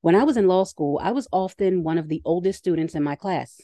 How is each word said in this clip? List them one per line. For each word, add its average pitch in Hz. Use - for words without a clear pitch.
when 170
I 226
was 294
in 196
law 185
school, 147
I 190
was 262
often 185
one 160
of 156
the 160
oldest 180
students 160
in 151
my 147
class 170